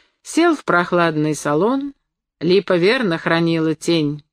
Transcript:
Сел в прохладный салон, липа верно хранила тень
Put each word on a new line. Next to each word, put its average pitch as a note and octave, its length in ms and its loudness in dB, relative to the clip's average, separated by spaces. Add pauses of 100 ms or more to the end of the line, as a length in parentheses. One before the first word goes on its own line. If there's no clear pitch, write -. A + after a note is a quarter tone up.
(220)
Сел E4 320 2
в - 120 -8
прохладный E3+ 680 0
салон, A3+ 600 -2 (480)
липа F3+ 340 2
верно F#3 420 0
хранила E3 560 0
тень D3+ 600 -2